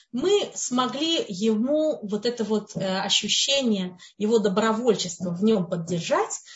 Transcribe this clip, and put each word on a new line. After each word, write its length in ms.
мы 420
смогли 720
ему 760
вот 220
это 200
вот, 300
э, 260
ощущение 960
его 220
добровольчества 920
в 120
нём 260
поддержать. 680